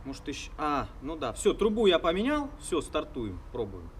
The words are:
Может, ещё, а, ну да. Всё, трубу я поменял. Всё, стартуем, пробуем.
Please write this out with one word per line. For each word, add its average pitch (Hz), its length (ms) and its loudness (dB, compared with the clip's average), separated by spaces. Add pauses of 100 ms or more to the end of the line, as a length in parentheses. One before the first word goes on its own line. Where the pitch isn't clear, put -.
Может, 139 240 -8
ещё, - 300 -8
а, 143 300 0 (140)
ну 151 140 -6
да. 135 160 -4
Всё, 190 220 4
трубу 214 340 4
я 170 100 8
поменял. 233 520 2 (100)
Всё, 160 220 0
стартуем, 120 580 -4 (140)
пробуем. 95 360 -6 (100)